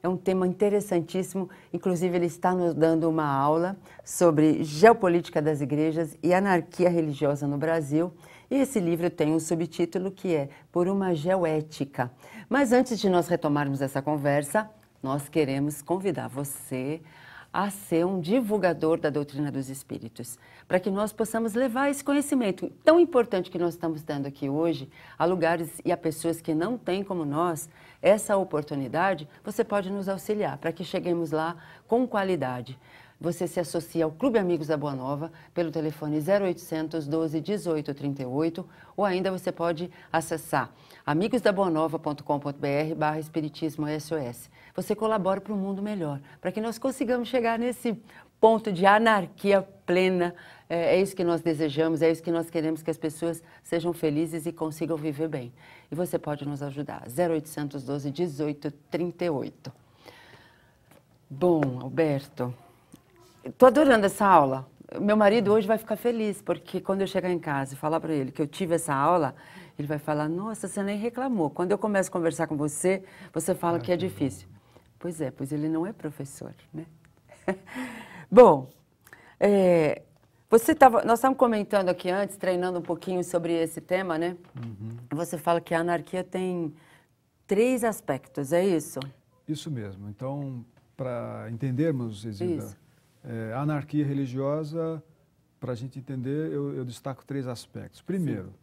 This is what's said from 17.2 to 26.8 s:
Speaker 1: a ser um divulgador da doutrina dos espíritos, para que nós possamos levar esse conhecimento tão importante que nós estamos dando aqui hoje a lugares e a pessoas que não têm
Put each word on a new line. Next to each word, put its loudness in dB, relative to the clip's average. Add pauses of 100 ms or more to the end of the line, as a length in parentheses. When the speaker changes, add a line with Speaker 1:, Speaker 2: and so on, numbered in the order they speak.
Speaker 1:
a -2
ser 0
um 0
divulgador 2
da 0
doutrina -4
dos -6
espíritos, -12 (300)
para 2
que -2
nós -2
possamos -2
levar 0
esse -4
conhecimento 0 (120)
tão 8
importante 2
que -4
nós 0
estamos -4
dando -4
aqui -8
hoje -2 (300)
a 2
lugares 0
e 0
a 2
pessoas -4
que -2
não -2
têm -4